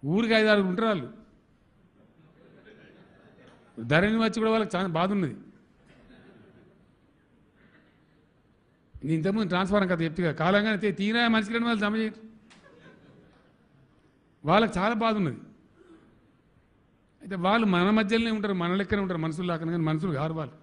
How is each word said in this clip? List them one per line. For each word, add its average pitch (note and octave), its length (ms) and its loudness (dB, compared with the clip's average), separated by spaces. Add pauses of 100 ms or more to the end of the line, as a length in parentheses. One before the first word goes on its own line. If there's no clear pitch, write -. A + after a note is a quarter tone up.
ఊరికి A3 320 0
ఐదారు G#3+ 280 4
ఉంటారు F#3+ 240 -2
వాళ్ళు. E3+ 220 -2 (2750)
ధరణి E3 400 2
వచ్చి A3+ 200 0
కూడా A3 120 0
వాళ్ళకి A3 260 0
చాలా F#3 120 -2
బాధ E3+ 240 0
ఉన్నది. D#3+ 240 -2 (3500)
నేను D3+ 200 -2
ఇంతకుముందు F#3+ 340 0
ట్రాన్స్ఫారం F#3 400 2
కథ F3 140 0
చెప్తే E3 200 -2
కదా, D#3+ 100 0
కాలంగానే G3+ 460 2
తీ-, G3+ 140 0
తీరా A3 360 0
మనిషికి A3 260 2
రెండు A#3 140 0
వందలు A3+ 160 0
జమ G#3 120 0
చేయరు. A3 200 -4 (2250)
వాళ్ళకి G3+ 340 4
చాలా G#3+ 160 0
బాధ A3+ 220 0
ఉన్నది. D#3+ 240 -2 (1800)
అయితే G3 140 -10
వాళ్ళు G3+ 300 2
మన F#3 240 4
మధ్యలోనే A3 400 2
ఉంటారు, G#3 240 -2
మన F3 200 0
లెక్కనే G3+ 280 -2
ఉంటారు, F3+ 180 -4
మనుషులు D#3+ 260 -4
లాగానే, E3 260 -4
కానీ E3+ 180 -2
మనుషులు D#3 220 -2
కాదు D3+ 200 -4
వాళ్ళు. D#3 300 -8